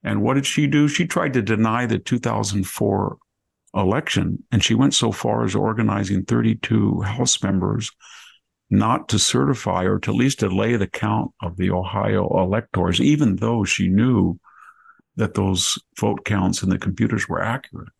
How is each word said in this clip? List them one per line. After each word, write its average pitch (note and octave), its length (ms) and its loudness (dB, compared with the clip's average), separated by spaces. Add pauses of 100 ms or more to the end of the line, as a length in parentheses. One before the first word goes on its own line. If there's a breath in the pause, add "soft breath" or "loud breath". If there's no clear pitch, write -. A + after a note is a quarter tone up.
And G#2 180 0
what A#2+ 120 2
did C#3 120 0
she D3 220 0
do? D3 180 4
She D3 180 0
tried E3 280 -2
to B2 100 2
deny A2 440 2
the A2 120 0
two A#2+ 220 -2
thousand G#2 480 -2
four G2+ 500 -2 (560)
election, - 760 0
and G#2 100 4
she A2+ 140 2
went C#3 180 4
so A2+ 160 2
far A2+ 320 -2
as G2+ 140 -2
organizing G2+ 680 0
thirty-two A2 760 0
House G#2 420 -2
members G2 480 -2 (800 loud breath)
not G#2 380 2
to G#2+ 100 0
certify B2 680 0
or F#2+ 140 0
to - 120 -4
at G#2+ 60 0
least C3 240 0
delay G#2 360 0
the G2 100 0
count - 460 -4 (100)
of F2+ 140 -8
the F#2 140 0
Ohio G2 580 -2 (100)
electors, F#2 600 0
even C#3+ 360 4
though A2 280 0
she F#2+ 240 -2
knew G2 500 2 (760 loud breath)
that G#2 160 -2
those F#2+ 460 0 (200)
vote G#2+ 280 -2
counts F#2+ 360 0
in F#2+ 60 0
the F#2 100 0
computers G2 480 -2
were E2+ 160 -4
accurate. - 460 -8 (120)